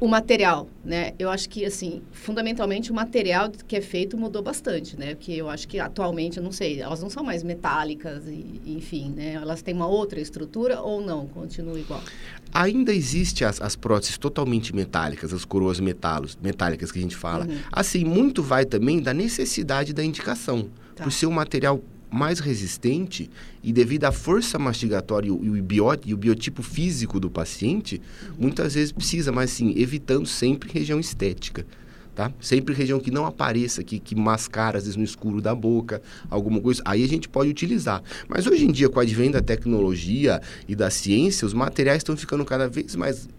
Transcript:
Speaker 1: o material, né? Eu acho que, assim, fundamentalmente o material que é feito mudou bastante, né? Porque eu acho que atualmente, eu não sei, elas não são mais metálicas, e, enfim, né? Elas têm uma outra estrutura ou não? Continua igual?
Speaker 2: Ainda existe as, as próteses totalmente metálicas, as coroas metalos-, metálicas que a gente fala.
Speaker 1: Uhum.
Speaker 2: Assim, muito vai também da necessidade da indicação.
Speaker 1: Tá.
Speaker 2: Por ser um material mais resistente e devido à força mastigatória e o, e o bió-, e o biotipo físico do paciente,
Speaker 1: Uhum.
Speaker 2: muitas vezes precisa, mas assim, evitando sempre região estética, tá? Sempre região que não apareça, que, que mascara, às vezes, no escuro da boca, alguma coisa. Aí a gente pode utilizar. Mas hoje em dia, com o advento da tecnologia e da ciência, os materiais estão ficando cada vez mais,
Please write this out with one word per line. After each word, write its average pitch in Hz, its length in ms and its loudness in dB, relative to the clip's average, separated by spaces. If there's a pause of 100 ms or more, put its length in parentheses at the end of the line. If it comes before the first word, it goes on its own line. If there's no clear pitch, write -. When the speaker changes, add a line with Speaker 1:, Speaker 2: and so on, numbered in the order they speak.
Speaker 1:
o 233 60 4
material, 214 600 4 (160)
né? 170 340 -2
Eu 185 120 -2
acho 190 200 -2
que, 208 160 -6
assim, 185 360 -6 (100)
fundamentalmente 220 800 -2
o 226 40 0
material 214 540 2 (160)
que 214 120 -4
é 202 40 2
feito 196 360 -4
mudou 220 240 -4
bastante, 180 560 -4
né? 143 180 -8
Porque - 160 -12
eu 160 180 -4
acho 151 180 -8
que 196 120 -6
atualmente, 175 580 -2
eu 175 60 -6
não 190 80 -6
sei, 151 300 -4
elas 156 200 -6
não 196 80 -6
são 294 140 -8
mais 175 200 -4
metálicas, 151 840 -4
e, - 380 -12
enfim, 151 500 -6
né? 156 180 -6
Elas 156 280 -6
têm 175 120 -6
uma 175 140 0
outra 202 320 0
estrutura 220 600 -2
ou 208 200 -4
não? 160 260 -4
Continua 165 520 -8
igual? 147 220 -8 (520)
Speaker 2:
Ainda 220 400 4
existe 156 520 2
as, 101 160 2
as 104 140 0
próteses 107 420 2
totalmente 123 580 0
metálicas, 80 580 0
as 90 120 -4
coroas 92 340 2
metalos-, 82 600 -2
metálicas 87 500 -2
que 90 80 -4
a - 20 -2
gente 90 140 -4
fala. 85 300 -4
Speaker 1:
Uhum. 151 120 -4 (140)
Speaker 2:
Assim, 185 320 2
muito 196 400 4
vai 135 220 4
também 127 360 4
da 131 120 0
necessidade 151 800 0
da 151 100 -2
indicação. 151 680 -2 (260)
Speaker 1:
Tá. - 80 -10
Speaker 2:
Por 139 80 0
ser - 160 2
um 165 40 2
material 143 500 2 (280)
mais 151 300 2
resistente 139 920 -2 (320)
e 113 120 0
devido 123 320 6
à 135 80 4
força 190 440 2
mastigatória 110 680 0
e 98 40 2
o, 92 120 0 (140)
e - 20 0
o - 40 0
bió-, 104 420 4
e 107 80 -2
o 101 40 0
biotipo 113 460 0
físico 127 560 -2
do 92 100 0
paciente, 101 720 -2 (280)
Speaker 1:
Uhum. 156 100 -12
Speaker 2:
muitas 139 360 0
vezes 147 180 2
precisa, 160 360 0
mas 127 220 2
assim, 110 240 2
evitando 139 500 2
sempre - 460 0
região 151 300 0
estética, - 640 -4 (500)
tá? 110 240 -2
Sempre 131 340 2
região 135 280 2
que 123 100 -2
não 147 140 0
apareça, 120 580 0
que, 107 160 -6
que - 160 -8
mascara, 110 600 2
às 98 80 -2
vezes, 101 100 -4
no 110 80 0
escuro 104 380 -2
da 107 120 2
boca, 113 480 0 (280)
alguma 104 320 2
coisa. 123 240 2
Aí 104 180 4
a 131 60 4
gente 160 180 0
pode 143 220 2
utilizar. 147 520 0 (280)
Mas 185 180 0
hoje 311 180 6
em 190 60 8
dia, 135 160 6
com 135 120 4
o - 20 6
advento 120 320 4
da 127 80 4
tecnologia 107 1000 2 (240)
e 101 120 -4
da 101 120 4
ciência, 120 560 4
os 101 80 -2
materiais 139 440 4
estão 156 180 0
ficando 147 300 -2
cada 131 240 0
vez 131 260 -4
mais, - 320 -2 (120)